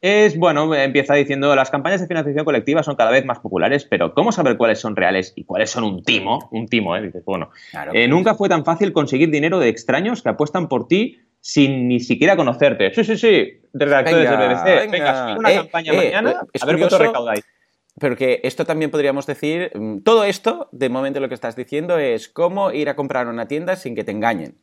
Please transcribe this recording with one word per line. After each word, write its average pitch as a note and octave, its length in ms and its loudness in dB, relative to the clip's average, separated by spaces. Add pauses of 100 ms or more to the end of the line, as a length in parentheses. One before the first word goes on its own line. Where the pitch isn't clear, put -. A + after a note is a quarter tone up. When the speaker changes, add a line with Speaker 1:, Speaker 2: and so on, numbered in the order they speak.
Speaker 1:
Es, G3+ 360 4
bueno, D#3+ 380 2
empieza C#3 380 2
diciendo, C#3+ 420 2
"Las C3 140 2
campañas E3 320 -2
de F3 60 -6
financiación D3+ 360 -2
colectiva D3 400 0
son D3 120 -4
cada A#2 160 4
vez B2+ 140 4
más B2 140 -6
populares, G2 460 -2
pero - 280 0
¿cómo G#3+ 200 2
saber C3+ 240 0
cuáles A2+ 220 2
son G#2+ 180 -6
reales F#2 380 0
y - 100 -14
cuáles G2+ 240 -2
son A#2+ 160 -4
un F#2+ 180 -6
timo?". A2 480 -4
Un A2+ 160 -8
timo, G2+ 300 -2
¿eh? G#2+ 60 -6
Dices, F2+ 200 -12
bueno. F#2 280 -8 (200)
Speaker 2:
Claro. D2 220 -12
Speaker 1:
"Eh, A#2 140 4
nunca F#3 280 2
fue G3+ 140 -2
tan D#3 160 0
fácil E3+ 260 0
conseguir D3 380 2
dinero D#3 300 0
de C3+ 100 4
extraños E3 540 -2
que B2 60 0
apuestan D3+ 380 -2
por A#2+ 200 -4
ti G#3 320 -2 (200)
sin C3+ 480 0
ni B2 120 2
siquiera D3+ 360 2
conocerte". B2 580 2
Sí, A#3 120 2
sí, A3 120 -2
sí. F#3 440 2 (120)
Redactores C#3+ 560 2
Speaker 2:
Venga, - 20 2
Speaker 1:
del A2 180 2
B B2 60 0
B - 60 -4
C. - 300 4
Speaker 2:
venga. - 0 -
Speaker 1:
Venga, B2 460 -2
una A3+ 140 2
Speaker 2:
Eh, F#3+ 60 6
Speaker 1:
campaña D#3+ 360 -4
Speaker 2:
eh, - 40 2
Speaker 1:
mañana, G3 340 0
Speaker 2:
eh, E4+ 40 -2 (180)
es - 100 -6
Speaker 1:
a - 20 -4
ver D#3 140 0
cuánto F#3 180 2
Speaker 2:
curioso, D3+ 140 4
Speaker 1:
recaudáis. A#2 320 -4 (540)
Speaker 2:
pero B2 200 -2
que B2+ 260 0
esto B2+ 220 -4
también D#3 260 -2
podríamos C#3 340 -2
decir, D#3 480 -6
mm, G#2+ 260 -8
todo A3 260 4
esto, G3+ 480 -4
de B2+ 160 -2
momento C3+ 320 -4
lo C3 80 -4
que B2+ 60 -8
estás A#2 200 -8
diciendo D#3 420 -4
es B2 300 -2
cómo F#3 460 -2
ir D3 160 -2
a C#3 80 -6
comprar C3 300 -4
una A#2 200 -8
tienda F3 300 -4
sin B2 180 -10
que G#2+ 80 -6
te - 80 -8
engañen G2+ 520 -4